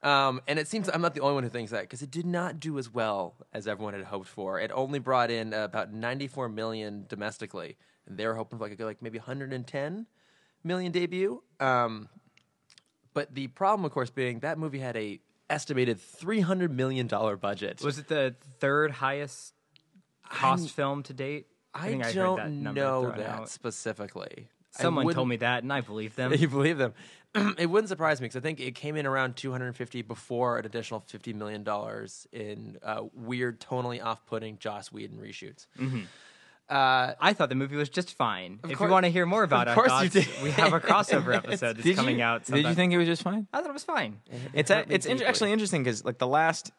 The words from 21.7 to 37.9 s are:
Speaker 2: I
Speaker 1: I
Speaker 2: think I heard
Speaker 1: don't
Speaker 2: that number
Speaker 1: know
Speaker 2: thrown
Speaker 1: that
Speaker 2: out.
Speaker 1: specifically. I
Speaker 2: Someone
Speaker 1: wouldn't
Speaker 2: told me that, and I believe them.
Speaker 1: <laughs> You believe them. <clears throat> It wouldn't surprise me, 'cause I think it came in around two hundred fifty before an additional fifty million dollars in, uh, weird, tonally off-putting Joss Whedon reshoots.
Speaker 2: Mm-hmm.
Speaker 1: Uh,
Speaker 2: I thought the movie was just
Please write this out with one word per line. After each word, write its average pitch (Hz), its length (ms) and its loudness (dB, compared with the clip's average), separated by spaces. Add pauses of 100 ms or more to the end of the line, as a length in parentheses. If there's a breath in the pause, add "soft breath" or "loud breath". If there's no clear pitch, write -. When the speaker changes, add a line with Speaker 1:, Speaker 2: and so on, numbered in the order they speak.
Speaker 2:
I 147 120 -8
Speaker 1:
I 208 40 -4
Speaker 2:
think 226 140 -2
I - 40 -2
heard 117 80 -2
Speaker 1:
don't 185 220 4
Speaker 2:
that 156 140 -4
number 143 300 -4
Speaker 1:
know 131 220 2
Speaker 2:
thrown 113 140 -2
Speaker 1:
that 107 120 -4
Speaker 2:
out. 110 200 -8
Speaker 1:
specifically. - 1000 -8 (300)
I - 40 -8
Speaker 2:
Someone 160 240 4
Speaker 1:
wouldn't 127 100 2
Speaker 2:
told 127 140 2
me 120 80 -2
that, 120 260 2
and 135 80 -4
I 139 100 0
believe 107 340 -8
them. 127 180 0
Speaker 1:
<laughs> 156 40 4
You 156 120 6
believe 139 280 2
them. 123 160 2 (400 loud breath)
<clears throat> 202 240 2
It 170 100 2
wouldn't 202 220 4
surprise 156 320 0
me, 123 60 -4
'cause 110 80 -8
I 131 60 -2
think 156 180 -4
it 127 160 -6
came 151 220 -6
in 147 80 -2
around 131 320 0
two 135 140 -6
hundred 127 240 -4
fifty 123 260 -8
before 117 560 -2
an 113 80 -4
additional 110 360 -6
fifty - 300 -12
million 104 320 -8
dollars 107 680 -6
in, 107 500 -12
uh, 110 200 -6 (100)
weird, 123 480 -4
tonally 123 420 -4
off-putting 110 540 -6
Joss 104 340 -8
Whedon 104 280 -12
reshoots. 107 480 -16 (120)
Speaker 2:
Mm-hmm. 131 200 -2 (680 loud breath)
Speaker 1:
Uh, 131 540 4
Speaker 2:
I 185 120 6
thought 156 160 2
the 131 60 0
movie 135 200 -2
was 147 140 0
just - 280 -4